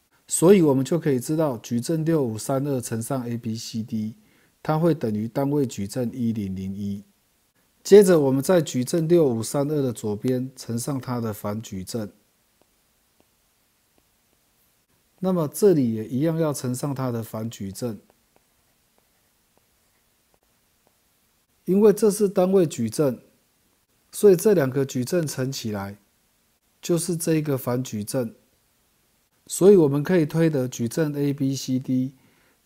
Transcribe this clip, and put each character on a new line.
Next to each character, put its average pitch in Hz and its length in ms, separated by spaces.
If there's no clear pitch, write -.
所 185 280
以 175 80
我 143 100
们 131 100
就 170 140
可 160 140
以 127 80
知 156 180
道 147 220
矩 120 200
阵 160 240
六 156 200
五 110 160
三 139 260
二 135 160
乘 113 180
上 127 300
A 120 80
B 113 180
C 113 280
D， 110 320
它 156 140
会 165 160
等 117 200
于 107 140
单 139 220
位 143 160
矩 101 220
阵 120 260
一 117 180
零 98 240
零 95 200
一。 101 280
接 202 200
着 175 160
我 135 120
们 135 120
在 180 180
矩 127 220
阵 160 240
六 165 200
五 113 140
三 143 300
二 147 100
的 127 100
左 104 240
边 127 400
乘 117 220
上 131 240
它 123 180
的 110 140
反 104 260
矩 95 240
阵， 104 280
那 185 160
么 165 140
这 196 260
里 120 220
也 110 120
一 127 120
样 160 180
要 156 160
乘 127 220
上 143 180
它 131 160
的 113 140
反 113 260
矩 98 220
阵。 113 280
因 190 160
为 214 100
这 202 200
是 196 180
单 185 220
位 185 160
矩 117 200
阵， 127 320
所 - 180
以 185 60
这 208 180
两 139 160
个 135 160
矩 127 180
阵 170 220
乘 131 260
起 113 200
来 101 260
就 170 200
是 165 180
这 165 180
一 156 60
个 143 160
反 127 260
矩 104 200
阵， 117 320
所 185 240
以 202 40
我 160 120
们 143 160
可 185 160
以 151 60
推 165 240
得 131 180
矩 117 200
阵 147 280
A 143 180
B 135 220
C 131 240
D， 131 340